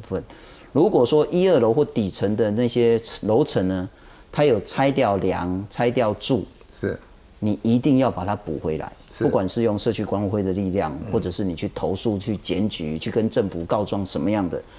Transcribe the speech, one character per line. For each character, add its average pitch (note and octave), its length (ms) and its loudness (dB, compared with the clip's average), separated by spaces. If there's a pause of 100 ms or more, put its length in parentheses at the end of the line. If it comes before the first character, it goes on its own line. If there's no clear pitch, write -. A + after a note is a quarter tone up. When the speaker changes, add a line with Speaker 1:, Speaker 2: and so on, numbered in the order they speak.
Speaker 1:
分。 F#2 160 -4 (500)
如 E3 180 4
果 C3+ 160 4
说 D3+ 240 4
一 F3+ 180 2
二 E3+ 100 6
楼 A2+ 140 4
或 D3 100 2
底 G#2+ 280 0
层 G#2 260 -2
的 A2 140 2
那 A#2+ 180 0
些 A#2 320 4 (220)
楼 G#2+ 200 2
层 A2+ 240 0
呢， F#2 220 -2 (420)
它 D3+ 140 2
有 A#2+ 160 4
拆 C#3 300 0
掉 B2+ 260 2
梁、 F#2 540 -2
拆 B2+ 200 0
掉 A#2+ 300 2
柱， A#2+ 260 0 (240)
Speaker 2:
是。 - 300 -6 (440)
Speaker 1:
你 G#2+ 160 0
一 A#2 160 2
定 C3 220 2
要 C3 100 4
把 F2+ 160 -4
它 G#2 120 -2
补 D#2+ 260 -8
回 D#2 160 -2
来， - 140 -10 (180)
Speaker 2:
是。 - 140 -4
Speaker 1:
不 D3 40 4
管 G#2+ 200 2
是 A2+ 160 0
用 G#2 120 2
社 A2 140 0
区 G#2 140 -4
管 G2 180 -2
委 G2+ 60 -2
会 G2+ 160 0
的 F#2+ 80 0
力 F#2+ 180 0
量， E2+ 340 -2
Speaker 2:
嗯。 G2+ 80 -6
Speaker 1:
或 A2+ 60 0
者 F2+ 100 -2
是 F2+ 140 -4
你 F2+ 140 -2
去 F#2+ 180 -6
投 D#2+ 180 -2
诉、 G2+ 240 0
去 G2 200 -4
检 F#2 320 -2
举、 D#2 280 -4
去 D#2+ 140 -6
跟 A2 180 0
政 A2 200 0
府 F2 160 -6
告 G#2+ 200 0
状 G2 220 -2
什 - 140 -6
么 E2+ 100 0
样 G#2 180 0
的， D#2+ 140 -6 (160)